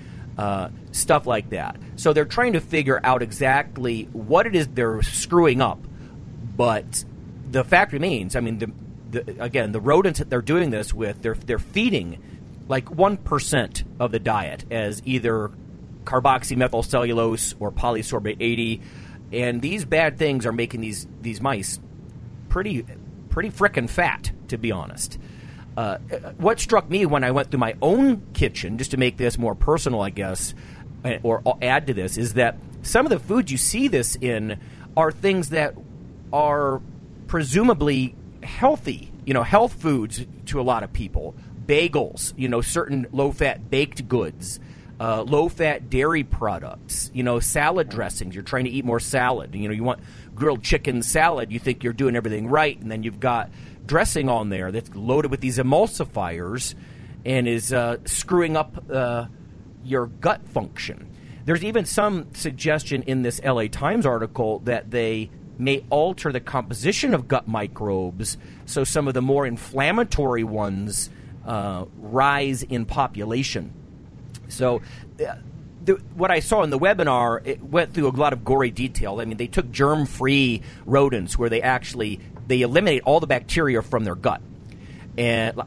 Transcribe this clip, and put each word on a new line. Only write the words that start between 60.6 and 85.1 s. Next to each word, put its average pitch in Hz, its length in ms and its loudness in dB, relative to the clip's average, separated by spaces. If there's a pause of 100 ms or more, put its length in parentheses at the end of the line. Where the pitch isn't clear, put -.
There's 165 180 2
even 220 220 2
some 202 480 0
suggestion 143 720 -2
in 131 200 0
this 120 200 -2
L 127 160 2
A 107 80 0
Times 180 380 0
article 110 600 0
that 113 260 -2
they 110 400 -2 (260)
may 135 320 2
alter 156 420 2
the 123 80 -2
composition 123 720 0
of 135 140 0
gut 131 200 2
microbes, 101 920 -2 (280)
so 139 180 0
some 143 240 2
of 131 80 0
the 127 60 2
more 139 260 4
inflammatory 135 960 0
ones, 104 640 -2 (340)
uh, 101 420 -4 (140)
rise 135 640 2
in 120 240 -4
population. 110 880 -2 (720)
So, 123 340 0 (440)
uh, - 100 -8 (480)
the, 190 100 6 (200)
what 180 160 2
I 170 120 6
saw 214 200 2
in 156 80 4
the 143 80 0
webinar, 131 680 4
it - 180 -4
went 156 300 2
through 151 140 2
a 131 40 4
lot 139 220 2
of 117 120 -8
gory 131 240 4
detail. 107 500 -2
I 117 60 -4
mean, 110 120 -6
they 120 100 -4
took 123 240 -2
germ-free 139 880 4 (240)
rodents 127 540 4
where 117 100 2
they 113 120 2
actually, 120 580 0 (280)
they 127 140 4
eliminate 139 440 4
all 151 140 6
the 156 80 -4
bacteria 131 540 2
from 113 220 0
their 92 100 -2
gut. 92 280 -2 (760)